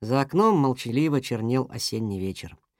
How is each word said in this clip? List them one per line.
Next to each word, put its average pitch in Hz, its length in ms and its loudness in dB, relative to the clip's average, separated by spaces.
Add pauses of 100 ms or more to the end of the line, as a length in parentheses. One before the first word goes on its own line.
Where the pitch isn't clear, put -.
За 123 200 0
окном 185 360 4
молчаливо 135 640 2
чернел 120 500 0
осенний 110 480 -4
вечер. - 380 -8 (220)